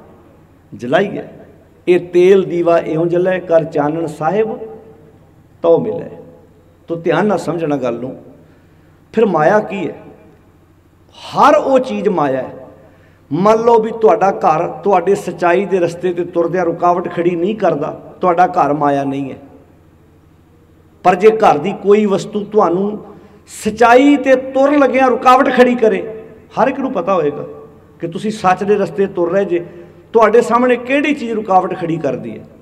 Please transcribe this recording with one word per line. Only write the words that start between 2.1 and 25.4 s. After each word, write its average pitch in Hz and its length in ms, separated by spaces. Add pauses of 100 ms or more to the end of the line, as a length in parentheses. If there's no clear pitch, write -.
ਦੀਵਾ 170 360
ਇਉਂ 160 280
ਜਲੈ, 180 320
ਕਰ 165 260
ਚਾਨਣ 156 420
ਸਾਹਿਬ 202 520 (1040)
ਤਉ 165 160
ਮਿਲੈ। - 320 (760)
ਤੋ 165 80
ਧਿਆਨ 165 300
ਨਾਲ 196 120
ਸਮਝਣਾ 160 380
ਗੱਲ 120 240
ਨੂੰ। 135 220 (920)
ਫਿਰ 220 140
ਮਾਇਆ 175 320
ਕੀ 170 300
ਹੈ? - 80 (1120)
ਹਰ 240 440
ਉਹ 269 240
ਚੀਜ਼ 208 300
ਮਾਇਆ 147 300
ਹੈ। - 160 (800)
ਮੰਨ 208 260
ਲਓ 233 200
ਵੀ 220 120
ਤੁਹਾਡਾ 190 400
ਘਰ 175 380
ਤੁਹਾਡੇ 190 460
ਸੱਚਾਈ 175 500
ਦੇ 190 140
ਰਸਤੇ 175 340
'ਤੇ 175 120
ਤੁਰਦਿਆਂ 170 400
ਰੁਕਾਵਟ 175 480
ਖੜੀ 175 180
ਨਹੀਂ 180 260
ਕਰਦਾ, 156 440 (200)
ਤੁਹਾਡਾ 180 260
ਘਰ 143 260
ਮਾਇਆ 143 320
ਨਹੀਂ 135 280
ਹੈ। 117 40 (1700)
ਪਰ 180 120
ਜੇ 202 160
ਘਰ 190 280
ਦੀ 185 240
ਕੋਈ 208 240
ਵਸਤੂ 196 380
ਤੁਹਾਨੂੰ 202 600 (600)
ਸੱਚਾਈ 240 520
'ਤੇ 262 200
ਤੁਰਨ 277 420
ਲੱਗਿਆਂ 254 320
ਰੁਕਾਵਟ 254 460